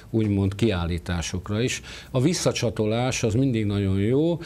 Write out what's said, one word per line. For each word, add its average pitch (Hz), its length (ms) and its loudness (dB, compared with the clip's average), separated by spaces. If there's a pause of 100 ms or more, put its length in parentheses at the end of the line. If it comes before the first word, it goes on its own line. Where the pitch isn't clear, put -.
úgymond 101 460 2
kiállításokra 90 1080 -2
is. 127 200 -4 (300)
A 131 100 0
visszacsatolás 120 1040 0
az 110 100 2
mindig 120 320 2
nagyon 101 340 2
jó, 147 460 2